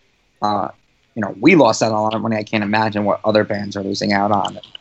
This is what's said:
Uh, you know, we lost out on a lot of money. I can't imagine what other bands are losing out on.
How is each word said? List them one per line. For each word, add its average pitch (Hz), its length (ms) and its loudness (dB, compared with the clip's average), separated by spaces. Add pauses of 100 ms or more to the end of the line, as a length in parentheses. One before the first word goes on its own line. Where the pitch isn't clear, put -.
(420)
Uh, 208 260 -2 (460)
you 117 80 -4
know, 95 180 -6
we 156 140 6
lost 113 280 4
out 113 100 0
on 107 60 -2
a 107 40 0
lot 107 120 0
of 110 60 -2
money. 110 160 -2
I 107 60 -2
can't 107 220 -4
imagine 104 420 0
what - 180 0
other 107 180 2
bands 101 320 -6
are 101 80 -6
losing 98 300 -2
out 101 200 2
on. 98 280 -4 (200)